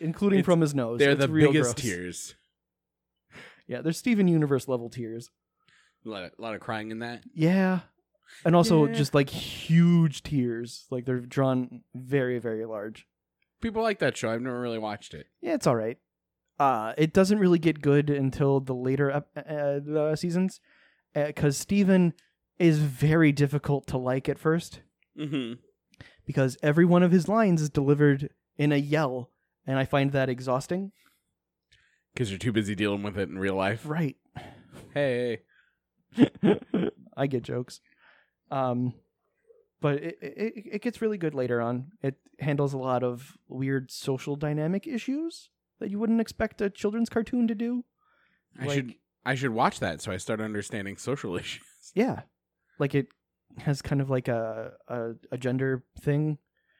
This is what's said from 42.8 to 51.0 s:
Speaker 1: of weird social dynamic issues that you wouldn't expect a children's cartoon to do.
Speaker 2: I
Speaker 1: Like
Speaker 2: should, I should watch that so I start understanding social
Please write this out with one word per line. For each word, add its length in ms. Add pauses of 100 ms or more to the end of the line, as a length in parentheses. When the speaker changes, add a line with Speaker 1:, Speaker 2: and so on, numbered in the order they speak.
Speaker 1:
of 340 (100)
weird 440
social 440
dynamic 520
issues 640 (300)
that 120
you 80
wouldn't 220
expect 400
a 80
children's 400
cartoon 380
to 80
do. 300 (760)
Speaker 2:
I 60
Speaker 1:
Like 100
Speaker 2:
should, 200 (300)
I 100
should 160
watch 280
that 220
so 100
I 60
start 240
understanding 560
social 400